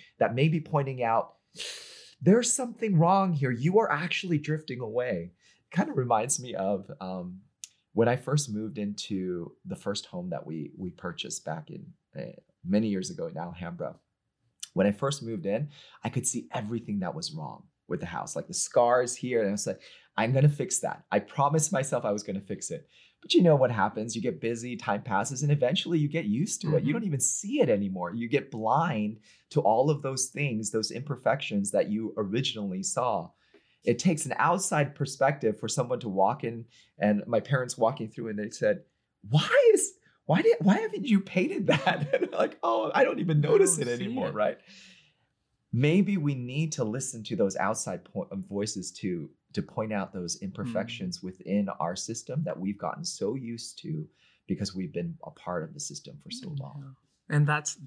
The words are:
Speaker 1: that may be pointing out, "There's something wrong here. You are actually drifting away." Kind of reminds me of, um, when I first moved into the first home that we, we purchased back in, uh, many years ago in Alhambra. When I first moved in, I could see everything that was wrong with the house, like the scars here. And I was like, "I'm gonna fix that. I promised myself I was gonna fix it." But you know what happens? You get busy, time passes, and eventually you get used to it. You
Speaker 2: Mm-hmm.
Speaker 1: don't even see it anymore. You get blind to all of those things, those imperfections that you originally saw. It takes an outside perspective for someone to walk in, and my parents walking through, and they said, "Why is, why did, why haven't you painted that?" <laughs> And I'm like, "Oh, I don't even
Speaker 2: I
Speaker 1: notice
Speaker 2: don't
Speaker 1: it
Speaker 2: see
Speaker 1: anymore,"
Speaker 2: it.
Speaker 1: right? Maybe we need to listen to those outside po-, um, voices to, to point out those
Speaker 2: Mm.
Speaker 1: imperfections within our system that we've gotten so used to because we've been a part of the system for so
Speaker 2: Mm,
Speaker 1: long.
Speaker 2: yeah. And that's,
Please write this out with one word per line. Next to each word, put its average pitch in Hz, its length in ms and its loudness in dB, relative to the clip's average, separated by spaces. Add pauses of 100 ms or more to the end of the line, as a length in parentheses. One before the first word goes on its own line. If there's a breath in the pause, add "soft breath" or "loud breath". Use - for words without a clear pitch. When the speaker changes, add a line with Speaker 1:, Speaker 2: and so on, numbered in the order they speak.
(180 loud breath)
Speaker 1:
that 110 160 2
may 143 140 4
be 156 120 2
pointing 135 420 -2
out, 113 340 2 (840 loud breath)
"There's 220 320 6
something 233 460 0
wrong 185 340 6
here. 135 180 0
You 147 280 4
are 226 120 4
actually 165 480 0
drifting 147 420 -6
away." 110 520 -2 (380 soft breath)
Kind 202 200 0
of 247 60 -6
reminds 120 420 2
me 123 160 -10
of, 95 360 -2 (100)
um, 92 400 -10 (520 soft breath)
when 117 160 4
I 120 80 2
first 143 340 -2
moved 107 280 -6
into 92 760 -4 (120)
the 92 120 -8
first - 300 -6
home 90 240 -10
that 76 160 -8
we, 80 300 -8
we 95 140 -8
purchased - 540 -10
back 151 260 -8
in, - 220 -16 (240)
uh, - 160 -10 (320)
many 107 240 2
years 95 220 -2
ago 85 160 -8
in 80 100 -8
Alhambra. 85 600 -8 (800)
When 95 120 4
I 104 60 4
first 139 300 -4
moved 113 240 -8
in, 127 240 -2 (340 loud breath)
I - 60 -4
could - 160 -4
see - 260 -4
everything 107 480 -4
that 87 140 -4
was 78 180 -8
wrong 73 320 -12 (240)
with 90 120 -4
the 90 60 -8
house, 67 280 -8
like - 140 -8
the - 60 -10
scars 123 640 2
here. 120 240 0
And 101 80 2
I 101 40 0
was 104 140 -4
like, 95 140 -6 (360 loud breath)
"I'm 117 160 2
gonna 135 160 6
fix - 320 -2
that. - 300 -6
I 104 100 4
promised 147 520 0
myself 131 320 -2
I 107 80 0
was 104 100 -2
gonna 98 180 -8
fix - 300 -10
it." - 180 -10 (320 soft breath)
But - 140 0
you 330 80 8
know 160 140 8
what 127 140 6
happens? 110 440 0
You 110 80 -4
get 107 180 -4
busy, 117 360 -4
time 104 260 -2
passes, 117 400 -2
and 147 80 2
eventually 147 480 2
you 147 100 2
get 160 180 -4
used 117 360 -2
to 151 60 -2
it. 151 40 2 (120)
You 123 40 2
Speaker 2:
Mm-hmm. 151 40 2
Speaker 1:
don't 208 120 -2
even 147 160 -2
see 262 400 -2
it 160 80 4
anymore. 95 460 0
You 117 140 -4
get 135 220 0
blind 110 680 0 (320 soft breath)
to - 100 0
all 120 300 4
of 147 120 0
those 135 240 -4
things, 113 440 -4
those 110 220 -2
imperfections 113 800 -2
that 92 160 2
you 107 280 -2
originally 101 640 -4
saw. 107 480 -2 (540 soft breath)
It 120 160 2
takes 160 260 2
an - 100 -4
outside 156 600 2
perspective 139 640 0
for 113 80 -4
someone 123 320 -2
to 117 80 -6
walk 98 340 2
in, 113 240 -6 (320 soft breath)
and 104 300 4
my 113 100 4
parents 127 400 0
walking 113 300 2
through, 113 220 -8
and 104 80 -6
they 104 120 -4
said, 104 320 0 (460)
"Why 453 460 6
is, - 180 2 (320 soft breath)
why 170 180 4
did, 453 180 6
why 196 200 6
haven't 392 260 -4
you 202 140 6
painted 226 480 -2
that?" 147 400 2
<laughs> - 60 -2
And 359 100 2
I'm - 80 -2
like, - 320 0
"Oh, 339 280 0
I - 120 4
don't - 160 0
even 151 240 4
Speaker 2:
I - 40 0
Speaker 1:
notice - 280 8
Speaker 2:
don't 139 100 -2
Speaker 1:
it 120 120 -2
Speaker 2:
see 185 60 -4
Speaker 1:
anymore," - 260 -2
Speaker 2:
it. - 40 -6
Speaker 1:
right? 107 240 0 (1120 loud breath)
Maybe 175 440 4
we 147 180 0
need 135 380 -4
to 123 120 -2
listen 113 400 -6
to 113 120 -6
those 95 200 2
outside 98 480 -2
po-, - 280 -8
um, 98 100 -6
voices 101 500 -6
to, 85 360 -4 (240)
to - 100 -2
point 110 300 -6
out 98 200 -4
those 90 260 -6
Speaker 2:
Mm. - 40 -20
Speaker 1:
imperfections 95 800 -6
within 95 460 -2 (120)
our 87 160 -2
system 127 480 -6
that - 140 -4
we've 101 200 -4
gotten 98 260 -6
so - 300 -4
used 117 480 -10
to 78 260 -6 (380 soft breath)
because 95 280 -4
we've 92 180 -6
been 87 320 -4
a - 60 -14
part 87 340 -6
of 80 100 -12
the - 60 -14
system - 420 -14
for - 80 -18
so 240 180 -12
Speaker 2:
Mm, 143 120 -8
Speaker 1:
long. 139 220 -12 (460)
Speaker 2:
yeah. 151 80 0
And 147 100 6
that's, 151 280 -2 (120)